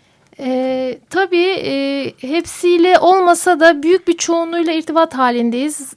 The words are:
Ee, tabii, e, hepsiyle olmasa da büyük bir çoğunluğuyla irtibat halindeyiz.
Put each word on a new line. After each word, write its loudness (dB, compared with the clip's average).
Ee, -4
tabii, 0
e, -2
hepsiyle 2
olmasa 2
da 4
büyük 2
bir 0
çoğunluğuyla -2
irtibat -2
halindeyiz. -2